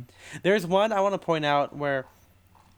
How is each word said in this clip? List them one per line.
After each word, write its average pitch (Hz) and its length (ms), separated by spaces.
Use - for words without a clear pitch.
There's 185 240
one 196 260
I 196 80
wanna 196 180
point 160 260
out 143 320
where 139 300